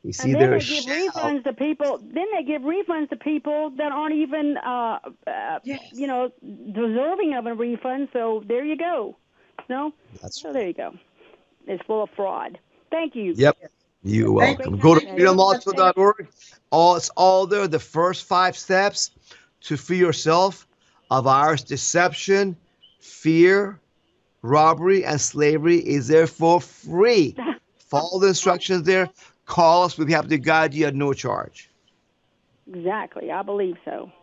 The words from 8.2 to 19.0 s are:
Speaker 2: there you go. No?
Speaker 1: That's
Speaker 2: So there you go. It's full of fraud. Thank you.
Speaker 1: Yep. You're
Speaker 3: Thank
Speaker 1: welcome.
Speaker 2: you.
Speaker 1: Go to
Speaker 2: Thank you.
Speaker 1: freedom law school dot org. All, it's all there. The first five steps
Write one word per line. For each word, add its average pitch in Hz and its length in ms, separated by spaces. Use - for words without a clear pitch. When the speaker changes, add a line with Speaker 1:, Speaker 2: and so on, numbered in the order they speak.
Speaker 2:
there 240 180
you 302 140
go. 330 380
No? 285 240
Speaker 1:
That's - 180
Speaker 2:
So 311 140
there 233 120
you 175 60
go. 123 220
It's 185 180
full 214 180
of 202 140
fraud. 190 420
Thank 320 240
you. 196 220
Speaker 1:
Yep. 135 220
You're 107 380
Speaker 3:
Thank - 200
Speaker 1:
welcome. 92 160
Speaker 2:
you. 101 40
Speaker 1:
Go 160 140
to 160 60
Speaker 2:
Thank 190 100
you. 185 60
Speaker 1:
freedom 185 200
law 190 160
school 190 220
dot 185 240
org. 196 280
All, 170 260
it's - 140
all 190 360
there. 196 220
The 156 100
first 170 460
five 180 320
steps 196 540